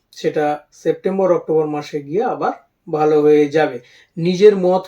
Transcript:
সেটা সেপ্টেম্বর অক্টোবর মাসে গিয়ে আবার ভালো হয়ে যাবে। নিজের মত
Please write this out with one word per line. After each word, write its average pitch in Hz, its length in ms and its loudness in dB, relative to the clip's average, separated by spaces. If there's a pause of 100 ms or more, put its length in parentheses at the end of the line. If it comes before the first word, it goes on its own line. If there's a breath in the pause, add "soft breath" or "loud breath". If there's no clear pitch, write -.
(100)
সেটা 151 640 -4
সেপ্টেম্বর 185 640 -2
অক্টোবর 160 300 -2
মাসে 147 360 -8
গিয়ে 165 220 -4
আবার 208 280 -4 (400)
ভালো 151 300 2
হয়ে 151 260 4
যাবে। 139 320 -2 (360 soft breath)
নিজের 185 400 4
মত 185 320 0